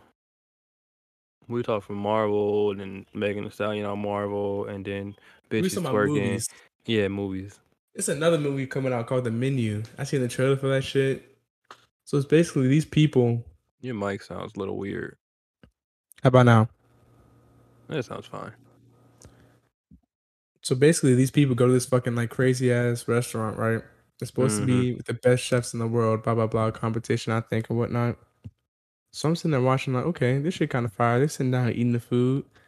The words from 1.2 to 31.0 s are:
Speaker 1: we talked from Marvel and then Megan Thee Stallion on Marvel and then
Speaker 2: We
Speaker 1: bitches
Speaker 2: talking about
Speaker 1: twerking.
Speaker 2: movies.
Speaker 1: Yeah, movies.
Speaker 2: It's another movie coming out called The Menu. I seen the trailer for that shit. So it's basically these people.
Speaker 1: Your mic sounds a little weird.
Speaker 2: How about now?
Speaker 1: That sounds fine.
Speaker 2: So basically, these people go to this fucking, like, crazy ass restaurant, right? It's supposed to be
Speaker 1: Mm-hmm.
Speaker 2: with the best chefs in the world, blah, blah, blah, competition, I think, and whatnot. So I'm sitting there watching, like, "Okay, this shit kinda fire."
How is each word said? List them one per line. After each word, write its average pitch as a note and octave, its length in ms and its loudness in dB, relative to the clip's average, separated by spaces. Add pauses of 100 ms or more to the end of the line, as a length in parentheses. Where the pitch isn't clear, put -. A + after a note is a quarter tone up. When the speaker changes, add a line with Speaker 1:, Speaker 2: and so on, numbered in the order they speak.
Speaker 1:
we A#2+ 160 -4
talked A2 240 -4
from G#2 100 -10
Marvel G#2 760 0
and G2 100 -6
then F#2+ 320 -14
Megan G#2 320 -4
Thee G#2+ 60 -10
Stallion G#2 340 -6
on G2+ 160 -6
Marvel G2+ 640 -4
and G2+ 180 -10
then G2+ 300 -8 (360)
Speaker 2:
We A2 100 0
Speaker 1:
bitches F#3 140 -2
Speaker 2:
talking G2+ 120 -6
about - 80 -2
Speaker 1:
twerking. G#2 140 2
Speaker 2:
movies. G2+ 400 -2 (380)
Speaker 1:
Yeah, G#2+ 220 2
movies. G2 520 -6 (340)
Speaker 2:
It's - 140 -4
another D#3+ 300 0
movie C#3 280 -2
coming C3 280 -2
out A#2 120 -4
called B2+ 180 -2
The A#2 60 -2
Menu. A2+ 520 -2 (160)
I C#3+ 60 -6
seen C#3 180 -2
the A#2+ 60 0
trailer C3+ 280 2
for C3+ 120 -4
that C3+ 160 0
shit. C3+ 520 -2 (680)
So - 100 -2
it's C#3 100 0
basically D3+ 420 4
these D3+ 180 4
people. B2 580 4 (380)
Speaker 1:
Your B2+ 120 -8
mic G2+ 280 -4
sounds F#2+ 320 -12
a G#2 40 -8
little G2 200 -6
weird. F#2+ 380 -8 (1080)
Speaker 2:
How C3+ 60 4
about B2 180 8
now? A#2 220 8 (1200)
Speaker 1:
That C#3+ 180 -4
sounds - 200 -12
fine. G2 260 -14 (2000)
Speaker 2:
So - 120 -2
basically, C#3+ 400 4
these B2+ 160 4
people C#3 240 2
go B2 120 4
to B2+ 60 4
this B2+ 140 2
fucking, B2 300 0
like, A#2 140 -2
crazy B2+ 420 0
ass A#2+ 340 -2
restaurant, A#2 520 -2
right? A2+ 240 -2 (380)
It's B2+ 100 -10
supposed B2+ 280 0
to A#2 80 -2
be B2+ 60 2 (160)
Speaker 1:
Mm-hmm. B2 80 -4
Speaker 2:
with - 100 -14
the B2 80 -4
best B2 300 2
chefs A#2+ 300 -2
in A#2 40 -6
the A2+ 80 -2
world, A2+ 360 0
blah, A#2 120 0
blah, A2+ 120 2
blah, A2 240 0
competition, A2+ 640 -2
I A2+ 80 0
think, A2 260 -4
and A#2 100 -2
whatnot. A#2+ 380 -2 (960)
So - 160 -4
I'm E3+ 80 2
sitting E3+ 140 -2
there C#3 100 2
watching, C3 320 2
like, B2+ 140 -2
"Okay, C3 320 0
this D#3 160 -4
shit D3+ 160 -2
kinda A#2+ 180 -2
fire." A#2+ 300 2